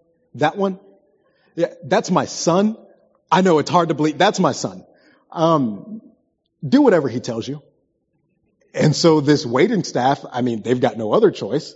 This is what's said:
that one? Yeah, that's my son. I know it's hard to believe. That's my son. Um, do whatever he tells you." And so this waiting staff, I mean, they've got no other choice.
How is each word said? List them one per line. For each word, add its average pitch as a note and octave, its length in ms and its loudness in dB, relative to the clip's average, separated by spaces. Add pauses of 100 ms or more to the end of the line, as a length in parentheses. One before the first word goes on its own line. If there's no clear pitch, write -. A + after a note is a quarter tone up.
(360)
that D3 200 0
one? F#3+ 220 -4 (760)
Yeah, - 260 -2
that's F#3 300 0
my C#3 140 2
son. G3+ 500 0 (520)
I F3 120 4
know F3+ 180 4
it's - 120 -4
hard E3 180 2
to E3 80 -2
believe. D3+ 220 -2
That's F#3+ 200 2
my D#3+ 140 2
son. F#2 320 -10 (480)
Um, D#3+ 680 0 (640)
do A3+ 180 2
whatever E3+ 260 4
he A#2+ 100 -6
tells A#2 300 -8
you." D3 120 -10 (1120)
And D#3 220 0
so D#3 260 4
this C#3+ 240 2
waiting D#3+ 380 0
staff, C3+ 480 -2
I A#2+ 120 -6
mean, A#2 200 -4
they've B2 180 -2
got A#2 160 -2
no A2 160 -6
other F#3+ 200 2
choice. A#2+ 440 -8